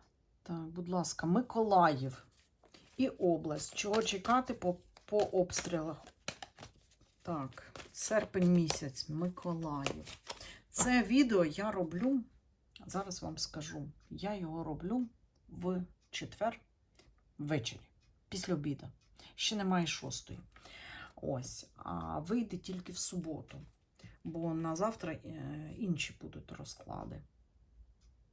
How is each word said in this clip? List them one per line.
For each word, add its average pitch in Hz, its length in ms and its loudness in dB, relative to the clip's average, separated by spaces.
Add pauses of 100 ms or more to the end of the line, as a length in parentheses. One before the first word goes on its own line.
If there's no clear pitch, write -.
(420)
Так, 165 240 -6
будь 170 220 -8
ласка, 180 380 0
Миколаїв 180 1000 6 (720)
і 262 120 2
область. 165 680 0
Чого 208 280 2
чекати 233 520 2
по, 180 220 0 (280)
по 208 140 2
обстрілах? 175 800 2 (1300)
Так, 151 500 -6 (200)
серпень 190 600 4
місяць, 160 560 2
Миколаїв. 160 960 -2 (720)
Це 247 280 6
відео 220 420 6
я 196 260 -2
роблю, 196 500 0 (680)
зараз 185 360 -4
вам 160 160 -8
скажу, 151 500 -8 (220)
я 180 240 -4
його 165 300 -6
роблю 185 440 -2 (400)
в 180 340 -2 (280)
четвер - 500 -4 (800)
ввечері, 143 420 -2 (480)
після 185 260 0
обіду. 143 320 -4 (480)
Ще - 220 0
немає 185 300 4
шостої. - 540 -6 (760)
Ось, - 500 0 (100)
а 160 420 -6
вийде 196 380 -2
тільки 180 360 -8
в 180 60 -6
суботу, 156 640 -4 (640)
бо 165 300 -2
на 165 220 -2
завтра, 190 360 -2
е, 151 640 -10
інші 180 420 -2
будуть - 320 -14
розклади. - 720 -10 (1120)